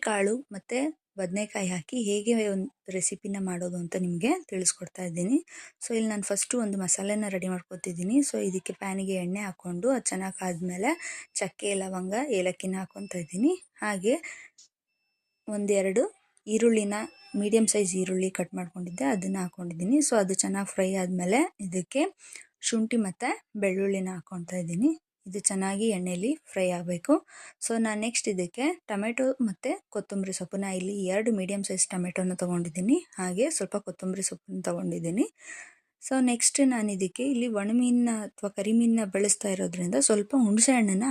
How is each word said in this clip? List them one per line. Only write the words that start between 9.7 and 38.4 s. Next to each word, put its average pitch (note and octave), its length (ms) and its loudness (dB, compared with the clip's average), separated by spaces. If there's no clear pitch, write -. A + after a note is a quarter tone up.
ಅದು A3+ 160 -6
ಚೆನ್ನಾಗ್ F#3+ 320 -6
ಕಾದ್ಮೇಲೆ F3+ 480 -2
ಚಕ್ಕೆ, G3+ 320 -4
ಲವಂಗ, F#3 320 -4
ಏಲಕ್ಕಿನ F#3 460 -2
ಹಾಕ್ಕೊಂತ G3 300 -12
ಇದ್ದೀನಿ. B3 300 0
ಹಾಗೆ G#3 340 0
ಒಂದೆರಡು G3+ 540 2
ಈರುಳ್ಳಿನ, G#3+ 500 4
ಮೀಡಿಯಮ್ G#3+ 320 4
ಸೈಜ್ G3+ 180 2
ಈರುಳ್ಳಿ F#3 360 0
ಕಟ್ F3+ 220 -4
ಮಾಡ್ಕೊಂಡಿದ್ದೆ, F3+ 460 -6
ಅದನ್ನ F#3+ 280 -2
ಹಾಕ್ಕೊಂಡಿದ್ದೀನಿ. F3 540 -2
So, - 60 0
ಅದು F#3+ 200 0
ಚೆನ್ನಾಗ್ G3 300 -2
ಫ್ರೈ F#3+ 140 2
ಆದ್ಮೇಲೆ F3+ 380 2
ಇದಕ್ಕೆ F#3 360 -2
ಶುಂಠಿ A3+ 380 0
ಮತ್ತೆ G#3+ 220 -4
ಬೆಳ್ಳುಳ್ಳಿನ G3 540 0
ಹಾಕ್ಕೊಂತ E3+ 360 -10
ಇದ್ದೀನಿ. F3 280 2
ಇದು G3 200 -8
ಚೆನ್ನಾಗಿ G3 380 0
ಎಣ್ಣೆಲಿ F3+ 340 -2
ಫ್ರೈ F#3 140 2
ಆಗ್ಬೇಕು. F3 380 0
So, - 80 -4
ನಾನ್ G#3+ 200 -2
ನೆಕ್ಸ್ಟ್ A#3 280 -2
ಇದಕ್ಕೆ F3+ 320 -2
ಟೊಮೆಟೊ A3+ 360 0
ಮತ್ತೆ B3+ 240 -4
ಕೊತ್ತಂಬರಿ F#3+ 420 -4
ಸೊಪ್ಪು, F#3+ 240 -6
ನಾ G3 160 -4
ಇಲ್ಲಿ F#3+ 180 -4
ಎರಡು A3 260 2
ಮೀಡಿಯಮ್ G3 280 -4
ಸೈಜ್ F#3+ 240 0
ಟೊಮೆಟೊನ F3+ 500 -2
ತಗೊಂಡಿದ್ದೀನಿ, F3 540 0
ಹಾಗೆ F#3 280 0
ಸ್ವಲ್ಪ G3 180 -4
ಕೊತ್ತಂಬರಿ F#3 420 -4
ಸೊಪ್ಪನ್ನ F#3 400 -10
ತಗೊಂಡಿದ್ದೀನಿ. F3 560 -2
So, - 80 -2
ನೆಕ್ಸ್ಟ್ - 280 2
ನಾನ್ G#3+ 240 0
ಇದಕ್ಕೆ F#3+ 360 -2
ಇಲ್ಲಿ A#3+ 160 2
ಒಣ G3+ 180 -2
ಮೀನ್ನ A#3+ 320 4
ಅಥವಾ G3+ 220 -6